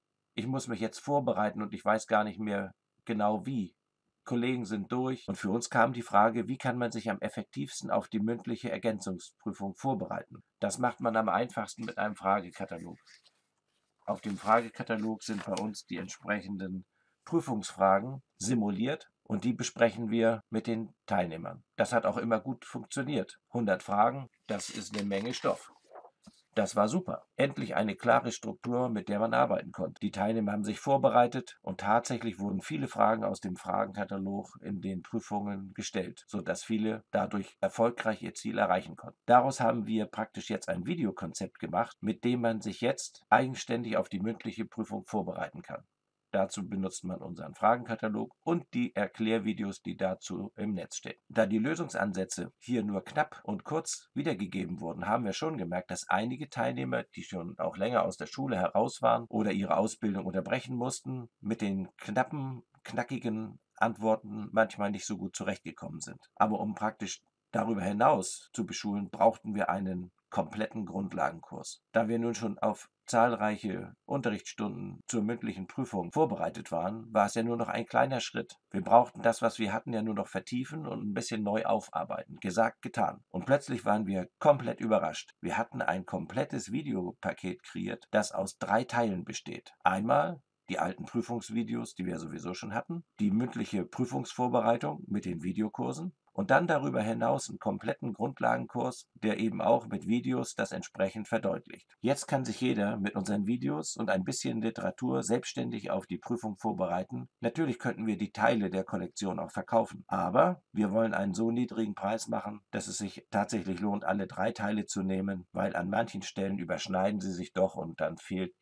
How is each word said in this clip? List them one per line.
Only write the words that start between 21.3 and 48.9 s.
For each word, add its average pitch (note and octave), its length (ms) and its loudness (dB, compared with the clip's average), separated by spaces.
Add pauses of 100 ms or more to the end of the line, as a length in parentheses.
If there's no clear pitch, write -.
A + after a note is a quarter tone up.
Das - 160 2
hat A#2 120 4
auch G2+ 120 2
immer A#2 220 2
gut C3 240 -6
funktioniert. B2 760 -4 (120)
Hundert G2+ 300 2
Fragen, A#2+ 480 2 (160)
das G2+ 240 -4
ist - 260 -8
eine G2+ 120 -2
Menge G2 260 -2
Stoff. - 400 -2 (840)
Das G2+ 200 2
war G#2 140 6
super. - 460 -2
Endlich C#3 400 0
eine G2+ 200 2
klare A#2+ 360 4
Struktur, A#2+ 580 -2
mit G#2 180 -2
der G2+ 120 0
man A2 160 2
arbeiten B2+ 360 2
konnte. - 300 -6
Die G#2 100 -2
Teilnehmer G#2 400 2
haben G#2 120 0
sich G#2 160 -4
vorbereitet B2 840 4
und - 180 -8
tatsächlich A2 600 0
wurden G2 220 -2
viele D3+ 260 -4
Fragen G#2+ 360 4
aus G2 160 -2
dem F2+ 160 -6
Fragenkatalog G3 1080 -4
in C3+ 200 -6
den F#2 220 -4
Prüfungen G2+ 680 -6
gestellt, - 540 -6
sodass - 360 -4
viele A2 480 0
dadurch G2 500 -2
erfolgreich A2 600 2
ihr F#2 100 -8
Ziel A2+ 240 -6
erreichen F2+ 400 2
konnten. - 280 -16
Daraus B2 360 8
haben A#2 240 4
wir A2 220 0
praktisch - 420 -6
jetzt G2+ 200 -2
ein F2+ 160 -2
Videokonzept G2+ 720 -2
gemacht, F2 420 0
mit G#2 240 0
dem B2 160 4
man A2+ 200 2
sich G#2 200 -6
jetzt - 480 -2
eigenständig A#2+ 680 2
auf G2+ 140 2
die G2 100 -2
mündliche A2 460 -4
Prüfung G#2 400 -6
vorbereiten F2 560 -4
kann. - 240 -12 (460)
Dazu F#2+ 380 0
benutzt F#2+ 360 -2
man F2+ 180 -6
unseren D#2+ 320 -10
Fragenkatalog A2 880 2
und E3+ 200 0 (120)
die A#2+ 200 0